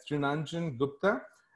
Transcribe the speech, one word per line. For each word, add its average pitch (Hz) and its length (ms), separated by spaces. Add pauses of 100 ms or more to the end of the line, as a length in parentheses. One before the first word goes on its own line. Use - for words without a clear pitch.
(100)
Trinanjan 147 640
Gupta. 185 460 (340)